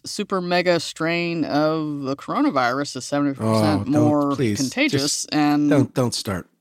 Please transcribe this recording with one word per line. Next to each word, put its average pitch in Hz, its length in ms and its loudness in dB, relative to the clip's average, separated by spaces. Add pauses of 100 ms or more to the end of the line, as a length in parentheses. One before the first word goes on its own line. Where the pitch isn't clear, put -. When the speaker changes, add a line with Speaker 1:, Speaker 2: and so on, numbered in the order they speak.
Speaker 1:
super 196 340 -4
mega 175 400 2
strain 170 640 -2
of 151 600 0
the 131 120 -2
coronavirus 143 800 0
is 127 100 -8
seventy 143 280 0
percent 110 480 2
Speaker 2:
Oh, - 20 -6
don't, 101 60 -6
Speaker 1:
more 294 460 2
Speaker 2:
please, 202 220 0
Speaker 1:
contagious, 214 440 0
Speaker 2:
just - 320 -4
Speaker 1:
and 147 360 2
Speaker 2:
don't, 139 240 2
don't 123 200 0
start. 92 340 -6 (140)